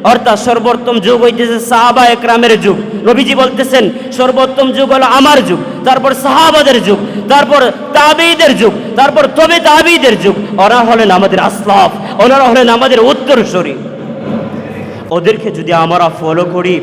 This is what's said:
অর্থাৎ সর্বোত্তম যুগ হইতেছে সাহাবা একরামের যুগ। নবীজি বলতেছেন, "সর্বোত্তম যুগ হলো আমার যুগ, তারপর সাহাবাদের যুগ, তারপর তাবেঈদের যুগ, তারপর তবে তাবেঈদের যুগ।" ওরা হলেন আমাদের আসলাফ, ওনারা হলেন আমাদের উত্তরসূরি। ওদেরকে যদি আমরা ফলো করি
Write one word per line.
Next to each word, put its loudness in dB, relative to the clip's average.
অর্থাৎ 2
সর্বোত্তম -2
যুগ 0
হইতেছে -2
সাহাবা 2
একরামের 2
যুগ। 0
নবীজি 0
বলতেছেন, 0
"সর্বোত্তম 0
যুগ 0
হলো 2
আমার 4
যুগ, -2
তারপর 2
সাহাবাদের 2
যুগ, 0
তারপর 2
তাবেঈদের 2
যুগ, 2
তারপর 2
তবে 2
তাবেঈদের 2
যুগ।" 0
ওরা 2
হলেন 2
আমাদের 0
আসলাফ, -2
ওনারা 4
হলেন 2
আমাদের 2
উত্তরসূরি। 0
ওদেরকে -2
যদি -6
আমরা 0
ফলো -2
করি -2